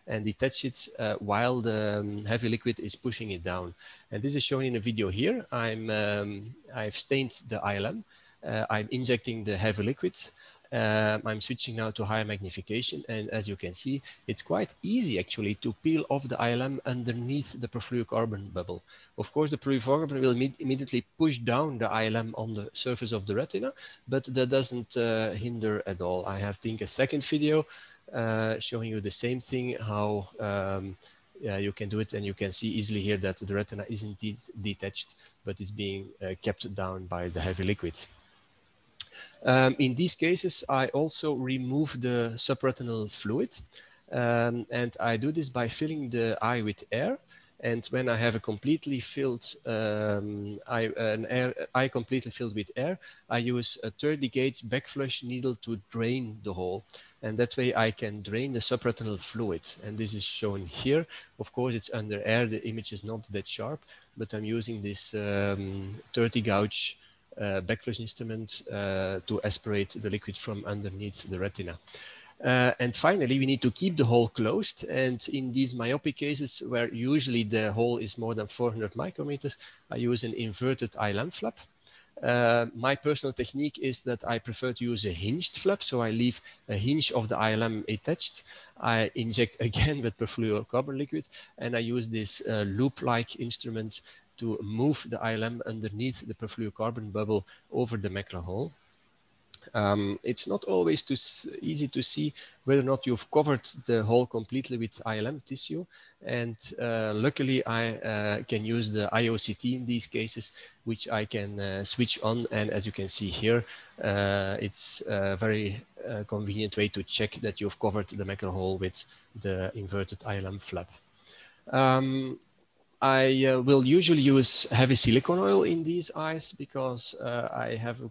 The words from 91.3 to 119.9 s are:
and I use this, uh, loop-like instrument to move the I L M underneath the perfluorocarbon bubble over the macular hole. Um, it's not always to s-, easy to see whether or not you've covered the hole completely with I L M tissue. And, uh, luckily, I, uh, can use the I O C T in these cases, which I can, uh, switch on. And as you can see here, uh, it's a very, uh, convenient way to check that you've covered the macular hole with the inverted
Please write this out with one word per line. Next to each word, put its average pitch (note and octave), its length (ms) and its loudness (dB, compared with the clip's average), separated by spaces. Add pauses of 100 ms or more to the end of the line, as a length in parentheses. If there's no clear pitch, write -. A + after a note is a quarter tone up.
and A#2+ 160 -2
I A#2 60 2
use A#2 300 0
this, A2 360 2
uh, G#2+ 200 2
loop-like A#2 760 0
instrument A2+ 600 -6 (340)
to A2+ 260 -2
move A#2 460 0
the A2+ 140 -6
I A2+ 100 0
L A2 120 0
M A#2 200 -4
underneath A2 640 -4
the A2 80 -8
perfluorocarbon A2 800 -6
bubble G#2 320 2 (260)
over A#2 240 0
the G2+ 140 -2
macular F#2+ 340 -6
hole. A2+ 280 -4 (1000)
Um, G2+ 480 2
it's - 240 0
not F#3+ 180 0
always D#3 380 4
to - 120 -2
s-, - 340 2 (120)
easy D3 280 -2
to C3+ 120 -4
see D3+ 320 2 (320)
whether C#3 180 6
or - 20 2
not C3+ 200 2
you've A#2+ 280 0
covered D3 360 4 (160)
the A2+ 200 4
hole A#2+ 200 6
completely B2 520 -4
with A2+ 280 -4
I A2 140 -2
L G#2+ 80 0
M C#3 180 -6
tissue. D#3 400 -4 (400)
And, A#2 320 -4 (240)
uh, A2+ 340 0
luckily, C3 520 2
I, A2+ 300 0
uh, G#2 480 0
can G#2+ 200 -2
use A2+ 280 0
the G#2 200 0
I A#2 140 4
O A2+ 100 2
C G2+ 180 2
T B2 200 -2
in B2+ 100 -6
these A#2 220 0
cases, A2 460 -2 (320)
which A2+ 240 -4
I G#2+ 160 0
can, G2+ 340 -4
uh, G2 240 -4
switch - 400 4
on. A2+ 300 0
And G#2+ 180 0
as G2+ 160 0
you G#2 60 -4
can G2 160 -4
see G2+ 200 2
here, A2 360 2 (380)
uh, G2+ 580 2
it's - 480 2
a G2 280 0
very, G#2+ 440 0 (280)
uh, G#2+ 200 -6
convenient G#2 480 -4
way G#2 120 6
to G2+ 140 -4
check - 300 0 (100)
that G#2+ 180 -4
you've G2+ 200 -4
covered G2+ 260 2
the G2+ 180 -6
macular F#2+ 280 -4
hole F#2+ 260 -2
with F#2 260 -4 (360)
the F#2+ 340 -2
inverted G2 500 -6